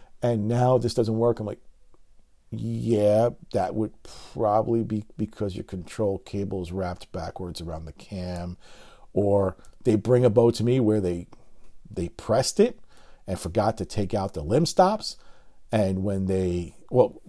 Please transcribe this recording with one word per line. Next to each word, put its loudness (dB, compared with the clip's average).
and 0
now 4
this 0
doesn't 0
work." 2
I'm -6
like, -10
"Yeah, 2
that 0
would -2
probably 0
be -4
because -6
your -8
control -4
cable -6
is -8
wrapped -6
backwards -10
around -10
the -14
cam." -8
Or 2
they 4
bring 4
a 6
bow 6
to -4
me 2
where 2
they, -4
they -6
pressed 0
it 4
and -6
forgot 0
to -4
take -4
out -4
the -6
limb 2
stops. 2
And 0
when -2
they, 0
well, 2